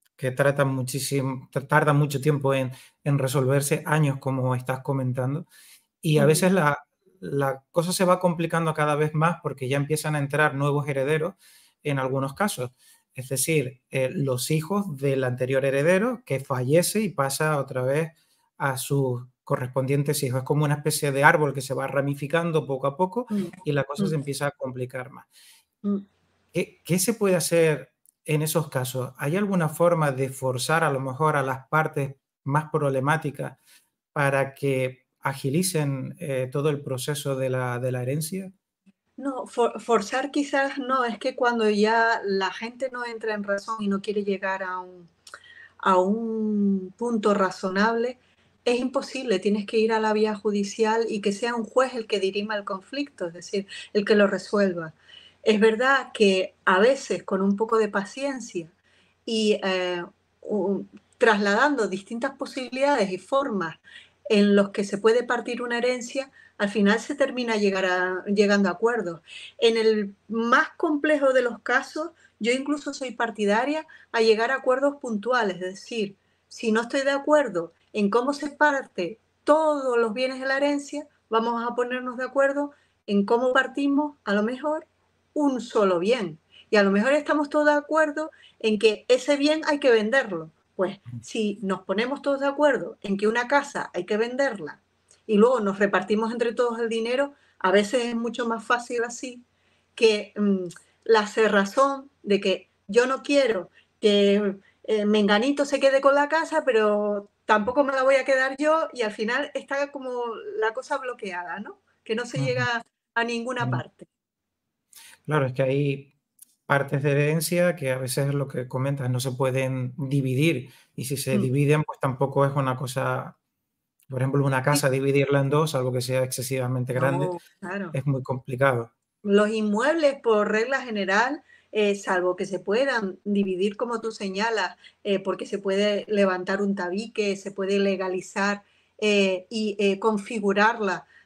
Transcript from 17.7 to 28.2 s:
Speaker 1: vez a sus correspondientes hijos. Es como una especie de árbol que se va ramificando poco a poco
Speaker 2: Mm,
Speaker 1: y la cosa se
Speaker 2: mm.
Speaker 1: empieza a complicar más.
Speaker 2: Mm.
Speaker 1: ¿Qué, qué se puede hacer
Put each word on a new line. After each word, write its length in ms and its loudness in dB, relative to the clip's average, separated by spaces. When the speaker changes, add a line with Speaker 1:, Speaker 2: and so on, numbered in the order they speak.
Speaker 1:
vez 280 0
a 200 -2
sus 460 -2
correspondientes 800 -2
hijos. 160 -2
Es 60 -6
como 200 2
una 100 2
especie 360 -2
de 120 0
árbol 300 6
que 80 -6
se 140 -6
va 120 -4
ramificando 800 -2
poco 200 -2
a 100 -4
poco 320 -2
Speaker 2:
Mm, 200 -4
Speaker 1:
y 100 -4
la 120 0
cosa 220 -4
se 80 -2
Speaker 2:
mm. 40 -2
Speaker 1:
empieza 280 -6
a 40 -4
complicar 600 -10
más. 160 -20
Speaker 2:
Mm. 220 -2
Speaker 1:
¿Qué, 340 -6
qué 140 2
se 140 0
puede 220 2
hacer 580 2